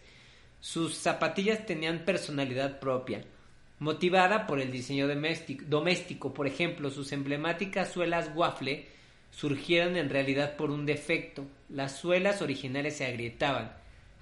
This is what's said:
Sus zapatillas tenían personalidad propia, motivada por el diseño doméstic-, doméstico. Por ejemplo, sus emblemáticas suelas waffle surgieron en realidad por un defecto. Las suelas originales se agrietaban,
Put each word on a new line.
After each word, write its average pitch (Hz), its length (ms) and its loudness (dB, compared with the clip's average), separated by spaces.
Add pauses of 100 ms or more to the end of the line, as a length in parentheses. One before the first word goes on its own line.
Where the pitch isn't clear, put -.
(600)
Sus 165 360 -2
zapatillas 185 720 0
tenían 160 320 0
personalidad 139 800 0
propia, 127 440 -2 (540)
motivada 185 680 4
por 143 120 0
el 131 120 -2
diseño 139 360 0
doméstic-, 147 600 -2
doméstico. 151 680 0
Por 143 140 -2
ejemplo, 147 420 -2
sus 139 220 -6
emblemáticas 160 800 -2
suelas 170 420 0
waffle 151 540 0 (420)
surgieron 170 680 2
en 151 140 0
realidad 139 460 2
por 143 160 0
un 147 160 -2
defecto. 147 580 -2 (240)
Las 139 280 -4
suelas 185 440 2
originales 139 560 -2
se 139 80 -2
agrietaban, 120 680 -2 (480)